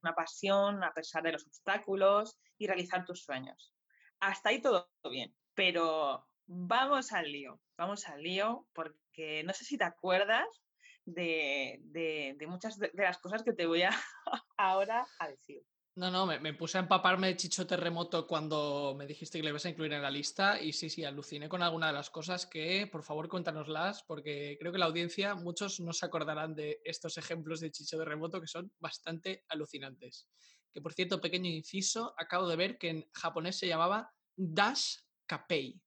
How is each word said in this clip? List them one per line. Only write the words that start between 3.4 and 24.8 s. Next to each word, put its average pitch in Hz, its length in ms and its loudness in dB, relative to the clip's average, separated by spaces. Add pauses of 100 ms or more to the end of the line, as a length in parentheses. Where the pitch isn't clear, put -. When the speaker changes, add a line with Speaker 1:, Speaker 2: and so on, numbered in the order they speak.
Speaker 1:
Hasta 196 300 2
ahí 240 100 2
todo 214 280 4 (220)
bien, 123 240 -6 (200)
pero 160 720 4 (200)
vamos 240 680 2
al 170 200 0
lío, 143 280 -10 (160)
vamos 196 320 -4
al 147 140 -12
lío, 196 500 0
porque 156 720 -8
no 175 120 -4
sé - 100 -10
si 277 120 -6
te 214 80 4
acuerdas 196 600 4 (580)
de, 156 760 -2
de, 151 560 -4
de 151 80 -10
muchas 196 320 -8
de, 196 160 -2
de 190 80 2
las 180 160 2
cosas 214 240 -4
que 233 100 2
te 175 140 0
voy 165 160 4
a 185 80 6
<laughs> - 560 -4 (100)
ahora 202 480 4 (140)
a 165 100 -4
decir. 143 360 -16 (300)
Speaker 2:
No, 185 160 0
no, 185 140 4
me, 160 160 0
me 151 140 -2
puse 165 240 -2
a - 20 4
empaparme 185 460 6
de 180 100 4
Chicho 185 300 -2
Terremoto 170 600 0
cuando 147 680 0
me 143 100 -10
dijiste 156 320 -10
que 156 40 -2
le 156 80 0
ibas 151 160 -4
a - 20 -2
incluir 156 240 -2
en 147 80 -2
la 139 100 0
lista 165 480 2
y 156 140 -2
sí, 160 160 -4
sí, 160 160 -4
aluciné 147 460 -8
con 180 120 0
alguna 165 260 2
de 151 40 2
las 143 160 -4
cosas 175 380 -6
que, 180 440 0
por 156 120 -8
favor, 156 260 -6
cuéntanoslas, 160 760 -4
porque 147 540 -6
creo 165 140 -4
que 190 60 -2
la 175 80 6